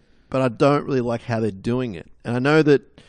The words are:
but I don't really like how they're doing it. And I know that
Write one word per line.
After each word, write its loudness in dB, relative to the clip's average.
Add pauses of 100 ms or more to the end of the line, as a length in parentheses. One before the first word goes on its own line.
(280)
but -2
I 0
don't 2
really -2
like -4
how -4
they're -2
doing -6
it. -14 (160)
And -6
I -2
know 4
that 2